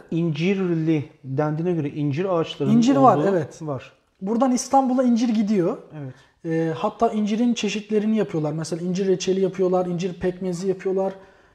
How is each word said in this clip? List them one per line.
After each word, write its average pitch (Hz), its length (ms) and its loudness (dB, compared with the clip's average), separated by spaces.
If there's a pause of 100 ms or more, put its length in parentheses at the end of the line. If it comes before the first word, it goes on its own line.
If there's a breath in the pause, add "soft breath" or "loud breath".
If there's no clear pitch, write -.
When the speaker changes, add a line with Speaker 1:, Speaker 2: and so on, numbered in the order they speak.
(100)
Speaker 1:
İncirli 165 960 0 (160)
dendiğine 151 480 -2
göre 156 180 -2
incir 147 340 -2 (160)
ağaçlarının 160 360 0
Speaker 2:
İncir 247 200 4
var, 247 200 8
Speaker 1:
olduğu 151 120 0
Speaker 2:
evet. 180 340 -2
Speaker 1:
var. 143 300 -8 (280)
Speaker 2:
Buradan 233 320 0
İstanbul'a 262 500 2
incir 240 260 2
gidiyor. 208 480 0 (260)
Speaker 1:
Evet. 131 120 -12 (300 soft breath)
Speaker 2:
E, 160 320 -2
hatta 220 340 0
incirin 214 440 0
çeşitlerini 214 640 -2
yapıyorlar. 156 360 -2
Mesela 160 360 -6
incir 185 180 -2
reçeli 185 340 0
yapıyorlar, 185 460 0
incir 175 280 -4
pekmezi 180 540 -4
yapıyorlar. 190 440 -2 (420 loud breath)